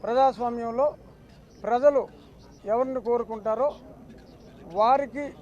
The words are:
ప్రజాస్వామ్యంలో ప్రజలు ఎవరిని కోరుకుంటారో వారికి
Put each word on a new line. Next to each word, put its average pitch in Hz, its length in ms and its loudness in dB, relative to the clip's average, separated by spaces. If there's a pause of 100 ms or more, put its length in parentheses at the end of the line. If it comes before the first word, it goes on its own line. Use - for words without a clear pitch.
ప్రజాస్వామ్యంలో 240 920 0 (680)
ప్రజలు 247 460 2 (560)
ఎవరిని 254 360 -2
కోరుకుంటారో 220 760 -2 (960)
వారికి 254 680 2